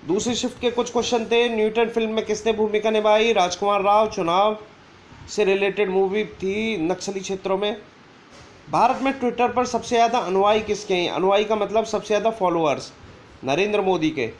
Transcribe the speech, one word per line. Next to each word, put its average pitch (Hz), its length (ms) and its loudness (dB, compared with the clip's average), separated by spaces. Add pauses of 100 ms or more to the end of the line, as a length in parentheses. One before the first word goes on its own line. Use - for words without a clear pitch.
दूसरी 208 260 -2
shift 220 260 -6
के 240 100 0
कुछ 240 220 -4
question 233 320 0
थे, 233 240 2
Newton 220 400 0
film 226 220 -2
में 220 140 -2
किसने 214 280 -2
भूमिका 214 380 0
निभाई? 214 420 4
राजकुमार 202 500 0
राव। 208 280 4
चुनाव 202 480 0 (720)
से 208 160 0
related 196 460 0
movie 190 340 0
थी 208 540 -4
नक्सली 180 420 -4
क्षेत्रों 190 380 -4
में। 208 180 -4 (960)
भारत 220 320 2
में 269 180 -2
Twitter 240 340 0
पर 247 120 0
सबसे 233 280 -4
ज़्यादा 233 240 4
अनुयायी 196 420 2
किसके 202 340 -4
हैं? 175 160 0
अनुयायी 196 340 2
का 214 120 0
मतलब 202 280 0
सबसे - 220 -6
ज़्यादा 208 240 0
followers 170 600 0 (520)
नरेंद्र 202 360 0
मोदी 180 300 0
के। 120 300 -4